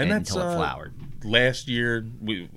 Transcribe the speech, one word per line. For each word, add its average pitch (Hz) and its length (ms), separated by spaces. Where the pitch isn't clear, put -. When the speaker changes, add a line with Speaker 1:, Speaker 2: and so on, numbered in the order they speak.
Speaker 1:
and - 20
Speaker 2:
un-, - 60
Speaker 1:
that's, 208 220
Speaker 2:
until - 160
it 175 60
Speaker 1:
uh, 170 40
Speaker 2:
flowered. 76 360
Speaker 1:
last 120 440
year 120 380
we, 104 340